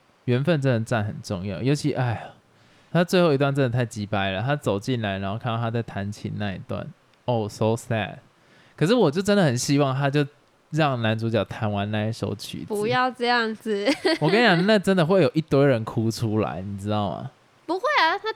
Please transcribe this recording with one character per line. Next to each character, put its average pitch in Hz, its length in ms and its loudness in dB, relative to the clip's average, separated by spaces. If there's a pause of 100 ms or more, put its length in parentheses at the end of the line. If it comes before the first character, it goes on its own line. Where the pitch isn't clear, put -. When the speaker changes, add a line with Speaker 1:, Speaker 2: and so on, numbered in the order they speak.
(260)
Speaker 1:
缘 123 180 2
分 165 180 2
真 135 120 2
的 113 80 2
占 113 240 -2
很 107 160 -8
重 95 240 -8
要。 90 160 -8
尤 131 120 2
其， 147 200 -2
哎 123 180 -2
呀， 104 100 -6 (680)
他 165 140 2
最 180 160 4
后 165 120 4
一 139 40 4
段 139 180 0
真 139 80 2
的 127 60 2
太 120 160 0
鸡 107 200 -6
掰 98 260 -2
了， 95 100 -4
他 131 120 -2
走 123 240 -2
进 120 240 -4
来 98 180 -4
然 98 120 -4
后 107 60 -6
看 120 160 -6
到 113 40 -2
他 117 140 -4
在 117 100 -2
弹 101 300 -8
琴 - 240 -8
那 101 180 -6
一 - 40 -10 (100)
段， 98 180 -8 (380)
Oh, 113 260 -2
so - 180 -2
sad。 110 500 -4 (580)
可 143 100 2
是 196 80 2
我 214 160 4
就 170 120 0
真 202 160 2
的 190 80 6
很 123 120 2
希 143 220 2
望 135 160 2
他 139 140 0
就 143 180 2 (420)
让 143 320 0
男 113 160 2
主 113 120 -2
角 110 160 2
弹 - 260 -4
完 101 200 -2
那 107 140 -2
一 110 60 -2
首 104 220 -4
曲 - 260 -10
子。 - 60 -10
Speaker 2:
不 208 220 -4
要 254 220 0
这 240 180 -4
样 233 260 0
子。 208 340 -4 (140)
Speaker 1:
<laughs> 330 200 0
我 151 80 2
跟 208 120 4
你 - 20 6
讲， 180 220 6
那 214 140 6
真 190 160 2
的 170 100 4
会 190 160 4
有 139 120 4
一 160 80 2
堆 143 220 4
人 123 200 4
哭 110 260 0
出 110 300 0
来， 76 220 -2
你 101 160 -8
知 101 120 -6
道 104 220 0
吗？ 53 200 -10 (340)
Speaker 2:
不 320 100 -2
会 381 60 -6 (200)
啊， 330 160 2
他 440 180 -6